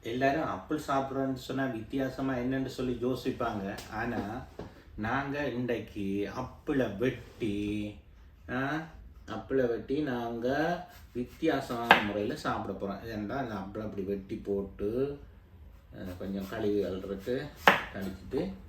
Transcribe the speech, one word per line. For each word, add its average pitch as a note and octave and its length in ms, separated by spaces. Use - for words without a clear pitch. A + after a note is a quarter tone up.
எல்லாரும் C3+ 420
ஆப்பிள் - 440
சாப்பிட்றோன்னு C3+ 460
சொன்னா C3 300
வித்தியாசமா C3 680
என்னன்னு B2+ 340
சொல்லி B2 360
யோசிப்பாங்க. A2+ 760
ஆனா, G#2+ 520
நாங்க C#3 520
இன்றைக்கு G#2 880
ஆப்பிளை C3 520
வெட்டி, G#2 1080
ஆ, C3+ 300
ஆப்பிளை C3 400
வெட்டி A#2 340
நாங்க B2+ 760
வித்தியாசமான B2 920
முறையில G#2 340
சாப்பிட G#2+ 420
போறோம். G2 180
ஏன்டா, G#2+ 400
அந்த B2 180
ஆப்பிளை G2+ 320
அப்படி G2+ 160
வெட்டி G2 320
போட்டு, G#2+ 840
ஆ, - 20
கொஞ்சம் G2 300
கழுவி G#2 360
அள்ளுறதுக்கு G2 640
கழிச்சிட்டு B2 580